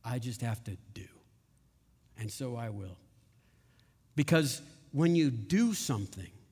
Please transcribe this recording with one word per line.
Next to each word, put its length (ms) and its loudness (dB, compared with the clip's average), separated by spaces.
I 160 -2
just 220 -6
have 200 -2
to 140 -8
do. 140 -14
And 140 -6
so 240 -6
I 160 -4
will. 260 -8
Because 480 4
when 240 4
you 160 6
do 420 2
something 560 -4